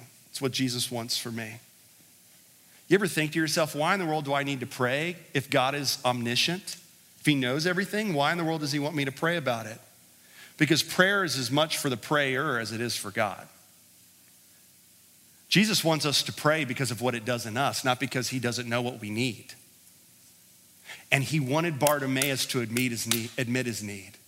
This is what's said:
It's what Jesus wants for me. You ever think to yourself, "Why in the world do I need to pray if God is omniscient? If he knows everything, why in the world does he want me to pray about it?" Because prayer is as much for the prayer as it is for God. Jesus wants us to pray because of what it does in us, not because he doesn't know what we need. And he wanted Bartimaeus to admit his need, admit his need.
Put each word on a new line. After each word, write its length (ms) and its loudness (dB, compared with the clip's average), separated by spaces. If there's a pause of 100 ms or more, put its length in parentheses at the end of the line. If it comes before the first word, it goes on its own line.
(320)
It's 80 -12
what 140 -2
Jesus 360 -2
wants 280 -4
for 160 -6
me. 260 -8 (1300)
You 80 6
ever 140 4
think 240 0
to 60 0
yourself, 360 0
"Why 180 2
in 60 0
the 60 -2
world 180 0
do 100 -2
I 100 2
need 180 -2
to 40 -4
pray 520 0 (160)
if 160 -2
God 260 4
is 300 -2
omniscient? 720 0 (420)
If 60 -6
he 100 6
knows 320 0
everything, 460 0
why 180 4
in 60 0
the 80 0
world 160 0
does 100 -2
he 80 0
want 160 -2
me 80 0
to 80 -2
pray 240 0
about 300 -2
it?" 160 -12 (760)
Because 260 4
prayer 440 4
is 120 -2
as 140 -2
much 260 2
for 120 0
the 80 0
prayer 600 0
as 140 -4
it 80 -4
is 160 -2
for 160 -6
God. 380 -4 (2000)
Jesus 340 4
wants 220 2
us 180 2
to 80 -4
pray 320 2
because 260 -2
of 120 -6
what 140 0
it 100 -6
does 200 -2
in 120 -4
us, 260 0
not 160 2
because 300 -2
he 100 -2
doesn't 300 -4
know 120 0
what 200 -4
we 80 -8
need. 460 -4 (1600)
And 120 4
he 160 0
wanted 400 0
Bartimaeus 680 2
to 140 -2
admit 300 0
his 160 -4
need, 300 0
admit 280 0
his 160 -4
need. 300 -10 (160)